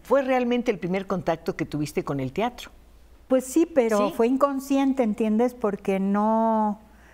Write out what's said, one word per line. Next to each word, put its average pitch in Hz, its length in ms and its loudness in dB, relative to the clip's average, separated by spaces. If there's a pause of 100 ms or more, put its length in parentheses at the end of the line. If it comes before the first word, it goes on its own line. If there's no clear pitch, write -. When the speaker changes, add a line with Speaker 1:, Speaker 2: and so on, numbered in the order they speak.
Speaker 1:
¿Fue 269 200 2
realmente 247 500 0
el 190 60 -2
primer 190 280 -4
contacto 170 480 -2
que 151 120 -4
tuviste 151 360 -4
con 143 160 -4
el 131 140 -4
teatro? 240 380 -6 (580)
Speaker 2:
Pues 254 160 2
sí, 330 220 2
pero 220 420 2
Speaker 1:
¿Sí? 175 80 -6
Speaker 2:
fue 233 100 2
inconsciente, 269 760 0
¿entiendes? 220 520 0
Porque 196 460 -2
no, 214 800 0 (340)